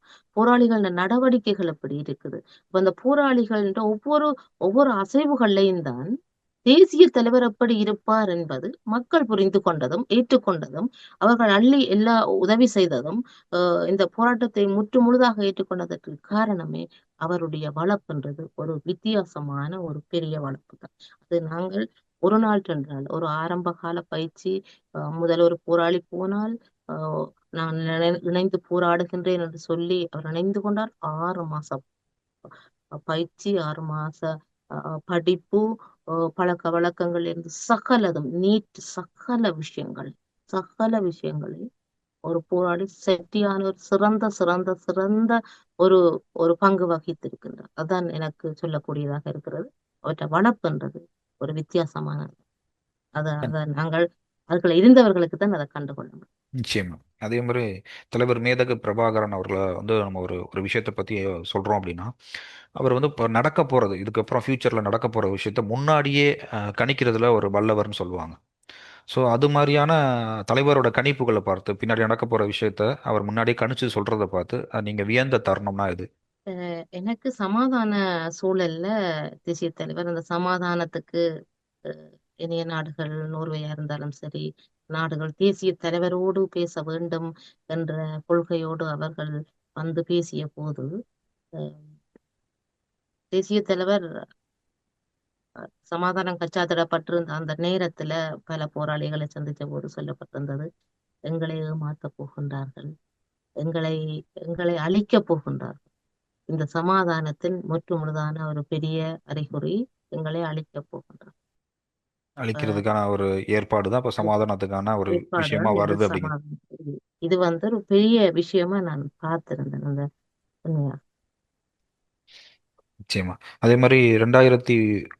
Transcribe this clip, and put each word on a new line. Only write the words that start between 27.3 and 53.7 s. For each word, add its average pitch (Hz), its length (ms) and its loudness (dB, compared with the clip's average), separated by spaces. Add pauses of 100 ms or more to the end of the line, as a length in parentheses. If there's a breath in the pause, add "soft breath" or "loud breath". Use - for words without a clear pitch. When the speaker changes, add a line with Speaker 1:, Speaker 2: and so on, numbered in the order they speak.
Speaker 1:
"நான் 165 260 -4
இணை-, 165 460 0
இணைந்து 180 480 0
போராடுகின்றேன்" 175 720 0
என்று 165 180 -8
சொல்லி 170 520 -2
அவர் 151 160 -10
இணைந்து 190 340 -2
கொண்டார். 208 380 -2
ஆறு 165 480 -4
மாசம் 151 360 -8 (1200 soft breath)
பயிற்சி, 170 540 -2
ஆறு 156 240 -4 (120)
மாச, 156 420 -6 (340)
அ, 151 340 -8
படிப்பு, 180 720 0 (340 soft breath)
அ, 165 240 -2
பழக்க 180 360 0
வழக்கங்கள் 170 560 0
இருந்து 170 240 -8
சகலதும், 202 760 0 (140)
நீட் 208 320 2
சகல - 800 -4
விஷயங்கள், - 640 -10 (320)
சகல 220 560 -2
விஷயங்களை 160 720 -6 (500)
ஒரு 165 280 -4
போராடி 180 400 0 (180)
செட்டியான 196 560 0
ஒரு 190 140 -2
சிறந்த, 208 520 2
சிறந்த, 185 460 0
சிறந்த 214 680 0 (320 loud breath)
ஒரு, 180 580 6
ஒரு 170 240 2
பங்கு 190 340 2
வகித்திருக்கின்றார். - 840 -8
அதான் 170 360 -4
எனக்கு 156 500 -8
சொல்லக்கூடியதாக 147 640 -6
இருக்கிறது. 151 480 -10 (280)
அவற்றை 156 280 -6
வளர்ப்புன்றது 160 720 -2 (360)
ஒரு 143 160 -8
வித்தியாசமான, 156 800 -4 (800)
அத, 151 220 -4
அத 151 320 -4
நாங்கள் 160 480 0 (360)